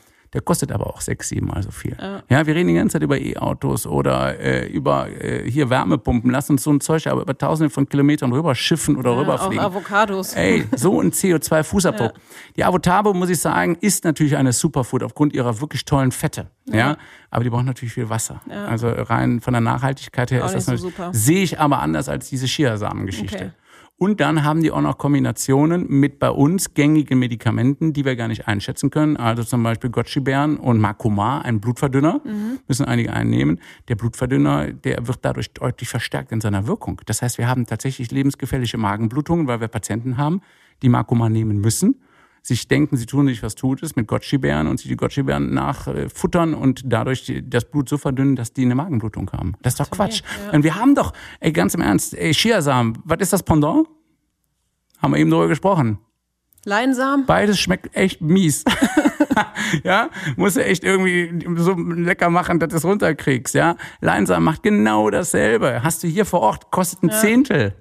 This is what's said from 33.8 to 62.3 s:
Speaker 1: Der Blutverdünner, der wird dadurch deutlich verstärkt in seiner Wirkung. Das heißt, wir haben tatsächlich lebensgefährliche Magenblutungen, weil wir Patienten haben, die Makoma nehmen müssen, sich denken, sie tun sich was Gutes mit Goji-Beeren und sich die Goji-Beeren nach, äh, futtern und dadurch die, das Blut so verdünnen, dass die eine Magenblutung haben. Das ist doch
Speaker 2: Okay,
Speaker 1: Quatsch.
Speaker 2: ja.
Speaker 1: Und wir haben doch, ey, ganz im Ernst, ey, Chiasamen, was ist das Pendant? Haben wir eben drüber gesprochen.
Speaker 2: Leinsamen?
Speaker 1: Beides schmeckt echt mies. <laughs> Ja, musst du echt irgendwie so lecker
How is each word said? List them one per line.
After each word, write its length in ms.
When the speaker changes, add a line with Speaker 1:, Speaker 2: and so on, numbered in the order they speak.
Speaker 1:
Der 80
Blutverdünner, 760
der 340
wird 140
dadurch 320
deutlich 380
verstärkt 420
in 80
seiner 260
Wirkung. 380
Das 160
heißt, 160
wir 100
haben 200
tatsächlich 440
lebensgefährliche 680
Magenblutungen, 720
weil 120
wir 80
Patienten 480
haben, 240
die 80
Makoma 400
nehmen 320
müssen, 400
sich 260
denken, 280
sie 80
tun 220
sich 160
was 120
Gutes 420
mit 120
Goji-Beeren 580
und 140
sich 80
die 80
Goji-Beeren 560
nach, 360
äh, 200
futtern 460
und 320
dadurch 400
die, 220
das 180
Blut 240
so 80
verdünnen, 360
dass 200
die 80
eine 120
Magenblutung 580
haben. 280
Das 140
ist 60
doch 80
Speaker 2:
Okay, 80
Speaker 1:
Quatsch. 260
Speaker 2:
ja. 100
Speaker 1:
Und 80
wir 100
haben 200
doch, 180
ey, 120
ganz 220
im 80
Ernst, 340
ey, 160
Chiasamen, 720
was 160
ist 140
das 80
Pendant? 440
Haben 100
wir 80
eben 100
drüber 180
gesprochen. 500
Speaker 2:
Leinsamen? 600
Speaker 1:
Beides 320
schmeckt 360
echt 280
mies. 460
<laughs> 60
Ja, 260
musst 200
du 80
echt 180
irgendwie 480
so 180
lecker 560